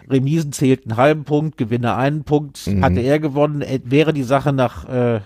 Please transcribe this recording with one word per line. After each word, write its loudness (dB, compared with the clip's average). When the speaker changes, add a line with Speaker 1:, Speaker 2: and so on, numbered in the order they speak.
Speaker 1:
Remisen 0
zählten 0
halben 2
Punkt, -2
Gewinne -2
einen -2
Punkt, -2
Speaker 2:
Mhm. 0
Speaker 1:
hatte 2
er 2
gewonnen, 0
äh, -4
wäre 2
die -2
Sache 0
nach, -2
äh, 0